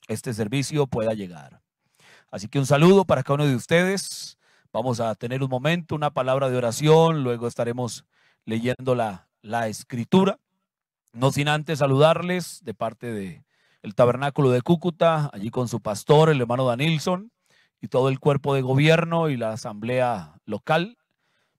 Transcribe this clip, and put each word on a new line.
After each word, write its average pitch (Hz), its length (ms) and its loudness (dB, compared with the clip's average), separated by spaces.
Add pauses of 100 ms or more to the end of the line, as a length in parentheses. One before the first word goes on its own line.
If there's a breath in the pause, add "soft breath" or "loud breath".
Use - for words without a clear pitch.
este 113 280 -8
servicio 131 500 -2
pueda 113 300 -4
llegar. 87 460 -14 (680 soft breath)
Así 101 180 -12
que 143 120 -4
un 135 80 -2
saludo 175 380 6
para 135 180 0
cada 143 120 -2
uno 147 120 2
de 135 80 2
ustedes. 180 800 -2 (340)
Vamos 120 280 -4
a 113 160 -2
tener 127 260 -6
un 135 80 -4
momento, 156 460 -4
una 151 160 -2
palabra 131 380 0
de 127 80 -2
oración, 151 680 2
luego 120 240 -4
estaremos 120 580 -6 (400)
leyendo 123 480 -2
la, 110 360 -4 (120)
la 113 260 -4
escritura. 120 680 0 (760)
No 127 200 0
sin 143 160 -2
antes 151 320 -2
saludarles 165 840 2
de 107 120 -12
parte 113 360 -8
de 98 320 -10 (380)
el - 140 -12
Tabernáculo 131 560 4
de 123 100 2
Cúcuta, 165 720 0
allí 104 160 -8
con 123 180 -4
su 110 120 -6
pastor, 147 500 4
el 147 100 2
hermano 123 260 -2
Danilson, 160 680 -2 (500)
y 117 60 -12
todo 131 220 2
el 135 100 -4
cuerpo 139 340 0
de 135 80 0
gobierno 160 680 2
y 135 80 -4
la 113 160 -4
asamblea 113 840 -4 (100)
local. 165 520 -4 (600)